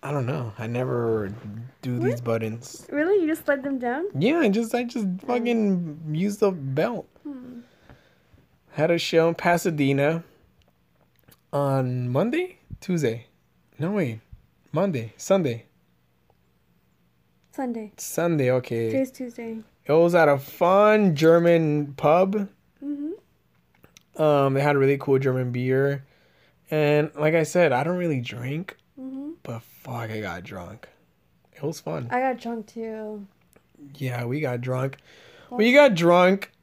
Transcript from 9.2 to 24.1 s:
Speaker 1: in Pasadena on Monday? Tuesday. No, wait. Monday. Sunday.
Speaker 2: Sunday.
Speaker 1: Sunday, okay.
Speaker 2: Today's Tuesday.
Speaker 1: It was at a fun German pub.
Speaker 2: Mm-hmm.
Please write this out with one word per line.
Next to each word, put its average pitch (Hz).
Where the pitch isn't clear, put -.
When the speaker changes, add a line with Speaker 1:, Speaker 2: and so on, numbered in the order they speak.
Speaker 1:
in 170
Pasadena 160
on 131
Monday? 247
Tuesday. 127
No, 160
wait. 139
Monday. 147
Sunday. 143
Speaker 2:
Sunday. 226
Speaker 1:
Sunday, 160
okay. 123
Speaker 2:
Today's 262
Tuesday. 233
Speaker 1:
It -
was 170
at 160
a 139
fun 196
German 160
pub. 190
Speaker 2:
Mm-hmm. -